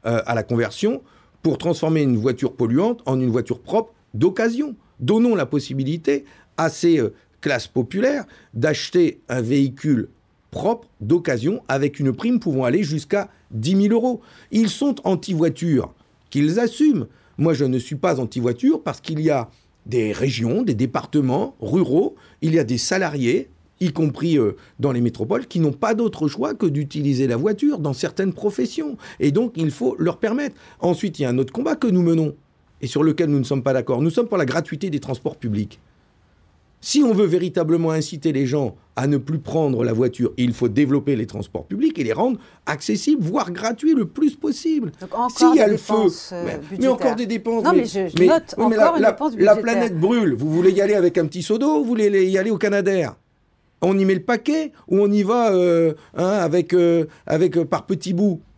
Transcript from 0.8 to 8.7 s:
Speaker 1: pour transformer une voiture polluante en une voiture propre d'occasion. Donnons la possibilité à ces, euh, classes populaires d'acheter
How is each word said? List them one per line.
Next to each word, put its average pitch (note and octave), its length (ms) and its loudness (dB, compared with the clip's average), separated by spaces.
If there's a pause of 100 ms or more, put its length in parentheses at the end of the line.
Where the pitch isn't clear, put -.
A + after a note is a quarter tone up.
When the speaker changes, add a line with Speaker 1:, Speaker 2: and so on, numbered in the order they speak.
Speaker 1:
pour D3 160 0
transformer D#3+ 440 0
une C3 160 2
voiture A#2+ 360 -2
polluante D#3+ 520 0
en C3 140 -2
une B2+ 100 0
voiture A#2 300 -2
propre A3 340 -4 (200)
d'occasion. A3+ 600 0 (240)
Donnons A3+ 360 2
la D3+ 100 0
possibilité C#3+ 800 -4 (320)
à D#3+ 120 0
ces, E3 300 2
euh, A2 140 -2 (280)
classes C3+ 260 -4
populaires A3 580 -2 (280)
d'acheter D3+ 680 0 (100)